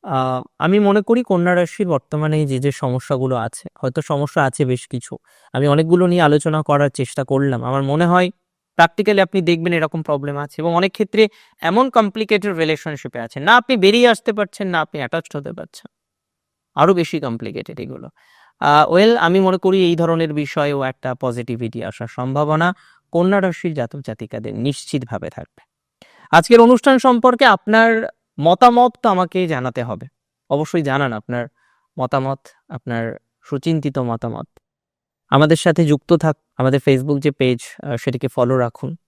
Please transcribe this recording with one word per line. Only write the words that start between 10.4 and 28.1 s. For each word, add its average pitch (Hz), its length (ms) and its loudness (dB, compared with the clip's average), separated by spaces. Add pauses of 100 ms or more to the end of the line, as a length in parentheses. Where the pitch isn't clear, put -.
আছে, - 200 -14
এবং 170 160 0
অনেক 190 180 0
ক্ষেত্রে 214 260 2 (460)
এমন 233 160 2 (120)
কমপ্লিকেটেড 208 640 0
রিলেশনশিপে 151 640 -6
আছে, - 120 -14 (100)
না 208 120 4
আপনি 254 140 -2 (120)
বেরিয়ে 240 280 6
আসতে - 240 -4
পারছেন, 202 360 -6
না 165 120 -2
আপনি - 160 -14
অ্যাটাচড 160 380 -8
হতে 139 180 -12
পারছেন, - 300 -20 (920)
আরও 170 180 4
বেশি 165 260 -4
কমপ্লিকেটেড 113 600 -10
এগুলো। - 220 -16 (520)
আহ, 147 340 4
well, 220 240 4
আমি 175 220 2
মনে 190 180 2
করি 190 280 0
এই 170 100 2
ধরনের 165 380 -2
বিষয়েও 147 500 -4
একটা 131 320 -8
পজিটিভিটি 120 680 -8
আসার 110 240 -12
সম্ভাবনা 151 680 -2 (380)
কন্যা 185 300 0
রাশির 175 320 -4
জাতক 139 260 -8
জাতিকাদের 110 560 -12
নিশ্চিতভাবে 120 760 -6
থাকবে। - 320 -18 (680)
আজকের 233 300 6
অনুষ্ঠান 254 360 6
সম্পর্কে 247 480 4
আপনার 226 640 2 (300)